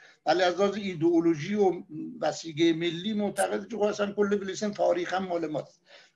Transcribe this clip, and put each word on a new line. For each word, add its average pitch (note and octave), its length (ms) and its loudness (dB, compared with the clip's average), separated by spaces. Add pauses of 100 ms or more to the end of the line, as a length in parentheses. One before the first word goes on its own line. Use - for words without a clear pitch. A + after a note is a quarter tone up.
(260)
ولی E3 160 4
از F4+ 180 2
لحاظ G3 160 2
ایدئولوژی E3+ 800 2
و F#3 280 2 (380)
وسیگهٔ D#3+ 520 0
ملی E3+ 400 -4
معتقد G3+ 540 -2
که A3+ 100 -8
خب G3 60 0
اصلاً G3+ 280 0
کل G#3 260 2
فلسطین G3 340 -4
تاریخاً F3 480 0
مال E3+ 280 -2
ماست. - 340 -8 (340)